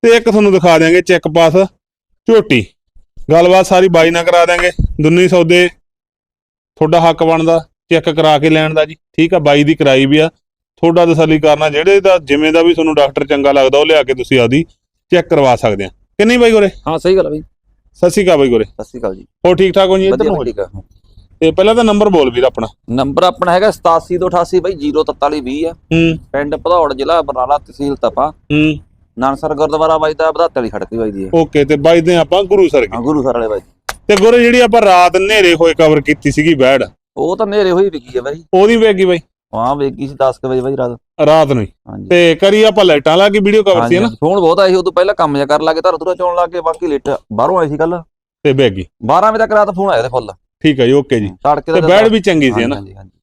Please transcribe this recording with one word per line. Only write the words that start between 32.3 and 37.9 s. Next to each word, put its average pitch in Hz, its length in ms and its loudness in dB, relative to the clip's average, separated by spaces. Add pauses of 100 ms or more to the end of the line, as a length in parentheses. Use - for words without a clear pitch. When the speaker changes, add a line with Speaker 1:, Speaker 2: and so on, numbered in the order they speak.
Speaker 1:
ਗੁਰੂ 190 260 2
ਸਰ 143 80 -2
Speaker 2:
ਹਾਂ, 113 220 -4
Speaker 1:
ਗਏ। 120 40 -10
Speaker 2:
ਗੁਰੂ 143 200 -2
ਸਰ 127 100 -2
ਵਾਲੇ 117 140 -4
ਬਾਈ। 104 120 -4 (480)
Speaker 1:
ਤੇ 208 80 4
ਗੋਰੇ 226 240 4
ਜਿਹੜੀ 240 200 2
ਆਪਾਂ 233 220 2
ਰਾਤ 180 360 4
ਹਨੇਰੇ 190 380 2
ਹੋਏ 160 180 2
ਕਵਰ 156 280 2
ਕੀਤੀ 147 300 -4
ਸੀਗੀ 156 220 0
ਵੈੜ, 131 300 2 (340)
Speaker 2:
ਉਹ 170 200 -4
ਤਾਂ 220 80 -2
ਹਨੇਰੇ 202 260 -2
ਹੋਈ 190 180 0
ਵਿਕੀ 131 280 -10